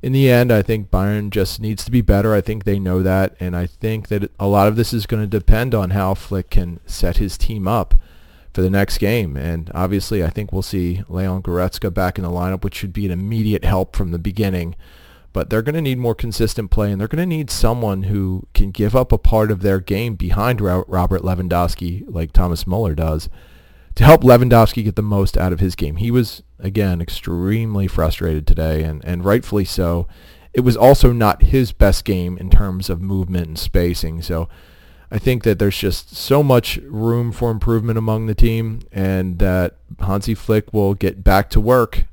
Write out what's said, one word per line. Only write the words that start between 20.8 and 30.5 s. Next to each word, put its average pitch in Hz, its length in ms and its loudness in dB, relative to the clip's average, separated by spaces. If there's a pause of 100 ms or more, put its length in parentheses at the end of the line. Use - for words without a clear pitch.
Robert 90 360 0
Lewandowski, 90 840 -2
like 82 260 -8
Thomas 87 340 2
Muller 92 280 -2
does, 80 360 -4 (680)
to - 80 4
help 156 180 10
Lewandowski 120 600 6
get 104 120 -2
the - 60 -2
most 101 360 0
out 90 140 0
of 87 80 -4
his 90 160 -2
game. 76 200 -6
He 113 140 -2
was, 120 320 0 (160)
again, 95 420 -2
extremely 98 840 -2
frustrated 80 580 -2
today, 80 380 2
and, 78 220 -6
and 87 200 -6
rightfully 101 400 0
so. 85 440 -2 (440)